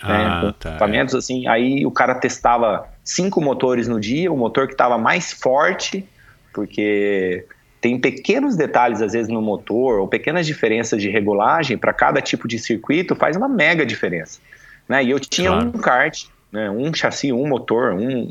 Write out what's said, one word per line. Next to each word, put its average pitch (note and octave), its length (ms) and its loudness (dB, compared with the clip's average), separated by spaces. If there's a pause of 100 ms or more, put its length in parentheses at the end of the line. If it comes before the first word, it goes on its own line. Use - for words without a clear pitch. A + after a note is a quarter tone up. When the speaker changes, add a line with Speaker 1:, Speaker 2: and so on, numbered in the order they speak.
Speaker 1:
Ah, G2+ 60 -6
Speaker 2:
né, F#2+ 340 0
com G2+ 120 0
Speaker 1:
tá, - 160 -12
é. - 20 -8
Speaker 2:
equipamentos A2 440 0
assim, B2+ 300 -4
aí B2+ 400 2
o C3+ 60 0
cara B2+ 240 2
testava A#2 720 2 (160)
cinco F#3 380 0
motores B2+ 480 0
no A2+ 100 0
dia, C#3+ 320 -2
o C#3+ 60 -2
motor C3 320 0
que - 60 -16
tava B2 220 4
mais A#2 360 0
forte, F3 720 0 (480)
porque G2+ 920 -2 (360)
tem B2 180 0
pequenos G#3+ 560 0
detalhes, B2 460 2
às G#2 100 0
vezes, A2+ 180 0
no A2+ 120 -2
motor, G#2+ 580 0
ou F#2+ 80 0
pequenas D#3 400 -2
diferenças A2+ 540 0
de G2+ 80 -2
regulagem G#2+ 680 2
pra G#2 140 2
cada C3+ 300 2
tipo - 260 -6
de A#2 120 -4
circuito, C#3+ 560 -2
faz D#3 200 2
uma A3+ 140 -2
mega E3 360 2
diferença, F#2+ 540 -4 (480)
né? C3+ 160 2
E A#2+ 80 2
eu C#3 80 0
tinha F3+ 300 -2
Speaker 1:
Claro. E3 260 2
Speaker 2:
um A#3 40 -6
kart, C#3+ 460 0 (260)
né? G#2+ 180 -4
Um B2+ 240 -4
chassi, D3 380 -2
um B2+ 160 0
motor, A#2+ 460 0
um, A#2+ 380 -4